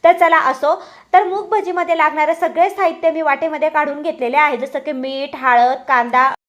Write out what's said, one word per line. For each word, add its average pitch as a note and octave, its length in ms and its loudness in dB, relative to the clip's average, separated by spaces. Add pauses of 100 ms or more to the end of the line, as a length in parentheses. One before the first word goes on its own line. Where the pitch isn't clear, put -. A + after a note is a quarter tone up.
तर E4 80 6
चला E4+ 260 4
असो, D4 460 0 (300)
तर F#4+ 100 6
मूग F#4+ 260 -6
भजीमध्ये F4+ 480 -2
लागणारं D4+ 360 0
सगळे E4 360 0
साहित्य E4+ 400 0
मी D#4+ 120 -2
वाटेमध्ये D4+ 480 -2
काढून D4 320 -2
घेतलेले C#4 360 -4
आहे, D4 200 2
जसं C4+ 220 -8
की C#4 120 -8
मीठ, C4+ 440 -8
हळद, B3+ 420 2 (100)
कांदा. B3+ 460 2 (160)